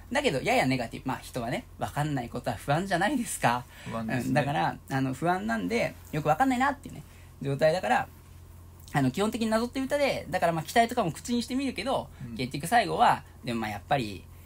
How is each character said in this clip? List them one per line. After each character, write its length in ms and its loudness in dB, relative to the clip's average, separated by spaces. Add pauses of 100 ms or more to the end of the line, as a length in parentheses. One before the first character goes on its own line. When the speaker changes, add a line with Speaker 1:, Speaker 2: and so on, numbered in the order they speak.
(120)
Speaker 1:
だ 100 0
け 100 2
ど、 100 0
や 140 2
や 100 4
ネ 120 4
ガ 100 -4
テ 100 -10
ィ 40 -14
ブ。 60 -10
ま 60 -2
あ、 80 -6
人 200 -8
は 80 -4
ね、 160 -4 (140)
わ 100 -4
か 140 -2
ん 100 -2
な 100 -2
い 60 -10
こ 120 -8
と 80 -4
は 80 -2
不 160 -2
安 120 2
じ 80 -2
ゃ 60 2
な 80 2
い 80 0
で 100 0
す 140 -6
か。 240 2 (260)
Speaker 2:
不 60 -4
安 100 -4
で 100 -4
す 80 0
ね。 40 -4
Speaker 1:
う 40 0
ん、 20 2
だ 100 4
か 80 0
ら、 240 0 (140)
あ 120 0
の、 120 0
不 160 0
安 180 0
な 80 0
ん 140 -2
で、 260 -2 (160)
よ 100 -2
く 60 -2
わ 80 6
か 100 4
ん 40 4
な 80 2
い 20 0
な 120 4
っ 60 -6
て 120 -14
い 20 -14
う 40 -12
ね、 80 -12 (380)
状 140 -2
態 160 6
だ 100 0
か 60 -2
ら、 200 2 (840)
あ 100 2
の、 100 4
基 100 -2
本 100 4
的 120 -2
に 60 2
謎 180 2
っ 20 -14
て 100 -6
い 40 0
う 20 -2
歌 120 0
で、 320 0
だ 120 0
か 60 4
ら、 40 4
ま 80 0
あ、 40 -2
期 120 -6
待 140 8
と 60 -6
か 100 2
も 80 0
口 200 -6
に 80 2
し 60 -6
て 80 -4
み 100 0
る 80 -2
け 120 -6
ど、 240 -2 (200)
Speaker 2:
う 40 -10
ん。 20 -8
Speaker 1:
結 160 -4
局 160 -6
最 200 6
後 100 0
は、 260 4 (220)
で 80 -2
も、 80 -2
ま 60 -2
あ、 20 -6
や 80 -6
っ 100 -12
ぱ 80 2
り、 300 -4 (200)